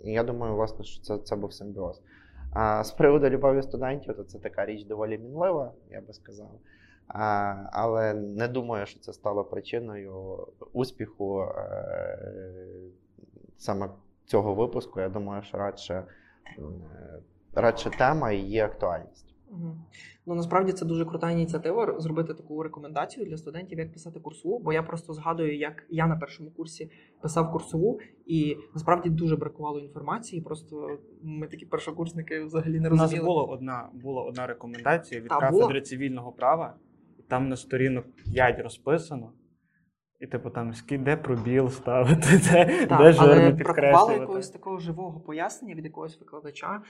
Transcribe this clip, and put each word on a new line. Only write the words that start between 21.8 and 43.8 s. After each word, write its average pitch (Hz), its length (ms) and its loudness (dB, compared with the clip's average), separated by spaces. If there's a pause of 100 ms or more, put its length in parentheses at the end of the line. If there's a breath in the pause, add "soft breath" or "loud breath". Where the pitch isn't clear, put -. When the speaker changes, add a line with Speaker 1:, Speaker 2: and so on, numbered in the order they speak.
Speaker 2:
зробити 160 340 -2
таку 151 280 -10
рекомендацію 151 640 -8
для 156 100 -10
студентів, 165 420 -12
як 160 140 -8
писати - 280 -16
курсову, 165 380 -6
бо 160 140 -4
я 160 100 0
просто 165 320 -10
згадую, 160 440 -4
як 151 320 -8
я 160 160 0
на 160 100 2
першому 156 340 -12
курсі 160 400 -14 (320 soft breath)
писав 160 300 -2
курсову, 165 480 -2 (260 loud breath)
і 151 300 0 (180)
насправді 175 360 0
дуже 160 260 2
бракувало 147 440 -6
інформації, 147 640 -10
просто 151 560 -12 (240)
ми 156 240 -10
такі 160 200 -16
першокурсники 160 800 -8
взагалі 160 360 -2
не 160 80 0
Speaker 3:
У 160 40 6
нас 160 100 8
Speaker 2:
розуміли. 165 240 0
Speaker 3:
була 160 180 2
одна, 127 480 -8
була 127 300 -8
одна 123 240 -8
рекомендація 120 720 -4
від 117 80 -14
Speaker 2:
Та, 147 100 2
Speaker 3:
кафедри 160 280 4
Speaker 2:
була. 135 140 0
Speaker 3:
цивільного 131 520 -8
права, 143 420 0 (440)
і - 40 -20
там 131 260 -2
на 131 80 -4
сторінок 127 480 0 (280)
п'ять 123 280 2
розписано, 131 720 -4 (880)
і, 131 60 -14
типу, 123 240 -6
там, 117 220 -6
скі-, 135 300 -6
де 143 140 2
пробіл 127 520 2
ставити, 135 680 6
<laughs> - 140 4
де, 175 340 6
Speaker 2:
Так, 165 120 6
Speaker 3:
де 156 140 12
жирно 147 200 12
Speaker 2:
але 165 200 10
бракувало 156 40 2
Speaker 3:
підкреслювати. 160 640 6